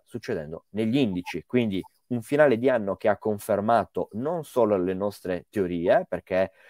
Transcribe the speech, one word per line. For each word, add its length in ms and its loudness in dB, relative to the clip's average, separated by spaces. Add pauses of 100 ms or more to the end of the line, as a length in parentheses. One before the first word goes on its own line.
succedendo 680 -8
negli 260 0
indici. 480 -2
Quindi 360 0 (260)
un 140 -4
finale 360 4
di 120 0
anno 260 0
che 120 -2
ha 100 4
confermato 960 0
non 300 -6
solo 340 2
le 160 0
nostre 560 -6
teorie, 580 0
perché 440 -2 (180)